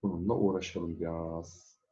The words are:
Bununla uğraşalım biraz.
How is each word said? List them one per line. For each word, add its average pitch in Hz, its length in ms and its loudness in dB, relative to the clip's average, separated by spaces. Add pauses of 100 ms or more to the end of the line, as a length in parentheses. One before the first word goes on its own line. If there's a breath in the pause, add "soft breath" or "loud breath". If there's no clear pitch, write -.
Bununla 95 320 2
uğraşalım 90 640 0
biraz. 82 760 -4 (160)